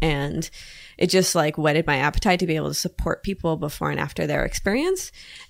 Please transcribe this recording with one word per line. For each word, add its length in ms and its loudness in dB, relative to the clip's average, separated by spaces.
And 460 0
it 80 4
just, 260 4
like, 240 2
whetted 300 2
my 100 2
appetite 420 2
to 80 0
be 80 2
able 120 -2
to 80 -4
support 480 -4
people 340 -2
before 320 -4
and 100 -2
after 280 -4
their 180 0
experience. 640 -2